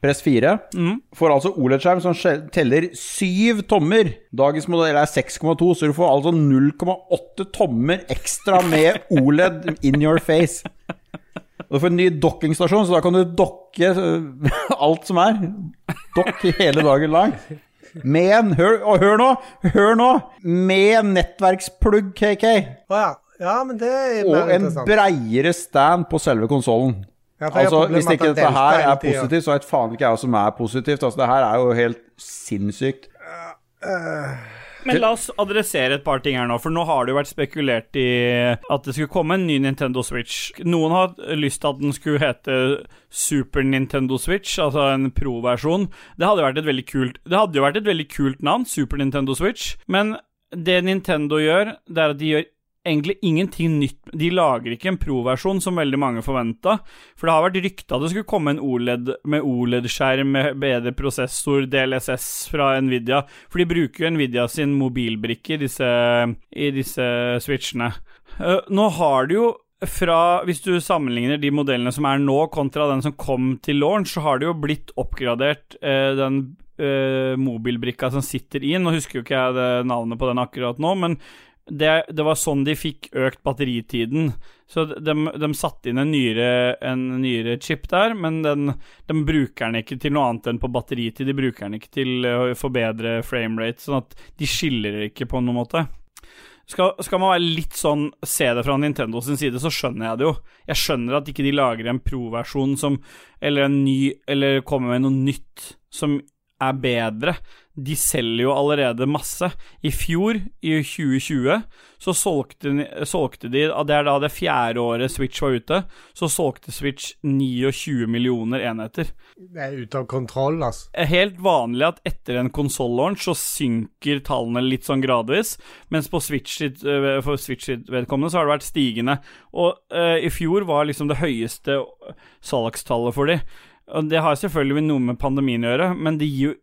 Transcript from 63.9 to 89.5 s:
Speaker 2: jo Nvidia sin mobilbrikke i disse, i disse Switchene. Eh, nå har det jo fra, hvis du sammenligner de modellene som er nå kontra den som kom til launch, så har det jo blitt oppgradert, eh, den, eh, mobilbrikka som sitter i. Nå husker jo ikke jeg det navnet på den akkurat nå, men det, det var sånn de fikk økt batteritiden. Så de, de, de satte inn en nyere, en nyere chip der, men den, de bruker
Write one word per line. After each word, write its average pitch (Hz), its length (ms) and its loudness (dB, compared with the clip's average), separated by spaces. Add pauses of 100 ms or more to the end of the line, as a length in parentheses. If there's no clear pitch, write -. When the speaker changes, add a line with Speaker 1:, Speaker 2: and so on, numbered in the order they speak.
Speaker 2:
jo 165 80 0
Nvidia 123 340 0
sin 143 320 -2
mobilbrikke 120 760 -4
i - 80 -6
disse, 127 240 -2 (640)
i 147 160 -2
disse 135 360 -4 (360)
Switchene. 127 460 -4 (500)
Eh, 180 220 0 (100)
nå 202 140 4 (100)
har 156 320 2
det 170 80 0
jo 233 140 2 (340)
fra, 170 360 0 (280)
hvis 170 160 -4
du 180 160 0
sammenligner 139 640 0
de 143 80 2
modellene 135 400 0
som 143 160 -2
er 139 160 2
nå 139 140 2 (180)
kontra 147 320 0
den 135 160 0
som 147 160 -4
kom 131 400 -2
til 143 240 -2
launch, 185 320 0
så 160 140 -4
har 135 100 0
det 151 80 -2
jo 170 60 0 (100)
blitt 147 320 -6
oppgradert, 131 840 -2
eh, 135 340 0
den, 135 240 0 (400)
eh, 135 560 0
mobilbrikka 123 800 -4
som 135 80 -2
sitter 135 400 -8
i. 147 160 0
Nå 170 160 0
husker 143 240 -6
jo 120 80 -10
ikke 139 80 -2
jeg 127 240 0
det 127 80 0 (240)
navnet 117 320 -4
på 127 80 0
den 123 80 -2
akkurat 123 400 -4
nå, 165 140 0 (100)
men 170 160 -2 (480)
det, 156 380 2 (100)
det 151 80 -2
var 151 160 2
sånn 143 240 0
de 147 160 -2
fikk - 320 -10
økt 131 320 -2
batteritiden. 127 880 -2 (420)
Så 160 160 0
de, 156 160 -10
de, 151 120 0 (200)
de 151 160 -4
satte 147 400 -6
inn 123 80 -2
en 151 140 0
nyere, 123 680 2
en 127 220 -4 (180)
nyere 120 400 -2
chip - 320 -6
der, 208 240 2
men 160 300 -4
den, 143 240 0 (400)
de 160 80 0 (100)
bruker 143 380 0